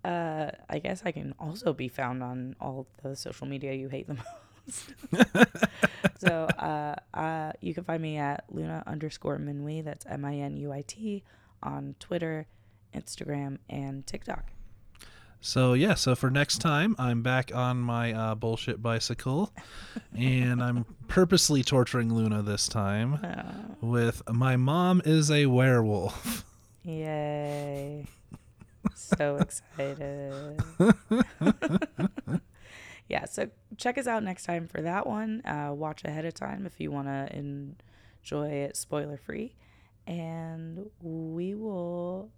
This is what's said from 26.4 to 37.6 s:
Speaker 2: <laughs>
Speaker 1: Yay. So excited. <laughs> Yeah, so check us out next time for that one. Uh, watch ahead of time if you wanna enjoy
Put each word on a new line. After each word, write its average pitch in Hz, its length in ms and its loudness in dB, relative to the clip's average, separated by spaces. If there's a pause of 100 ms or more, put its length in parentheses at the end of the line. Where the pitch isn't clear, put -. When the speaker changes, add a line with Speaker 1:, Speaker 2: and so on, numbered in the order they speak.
Speaker 2:
<laughs> - 200 -20
Speaker 1:
Yay. 147 1200 -4 (880)
So 147 440 0
excited. 143 1200 -4 (180)
<laughs> - 1600 2 (680)
Yeah, - 180 -2
so 202 240 -4 (260)
check 247 220 -2
us 254 80 -2
out 226 160 0
next 185 220 -6
time 170 220 -2
for - 140 -6
that 170 260 -2
one. 220 380 -4
Uh, 147 300 -4
watch 151 300 -6
ahead 156 200 -4
of 165 80 -4
time - 320 -8
if - 160 -12
you 156 100 -4
wanna 139 400 -4
enjoy 143 1160 -8